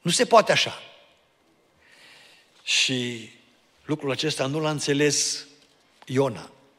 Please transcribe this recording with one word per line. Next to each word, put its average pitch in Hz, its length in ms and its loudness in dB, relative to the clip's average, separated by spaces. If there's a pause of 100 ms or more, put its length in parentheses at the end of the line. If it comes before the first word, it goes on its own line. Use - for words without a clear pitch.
Nu 175 100 -4
se 233 160 2
poate 214 260 6
așa. - 300 0 (1800)
Și 120 680 -2 (540)
lucrul 143 260 -4
acesta 135 360 -2
nu 147 140 -2
l-a 151 100 0
înțeles 143 760 0 (600)
Iona 127 440 -2 (280)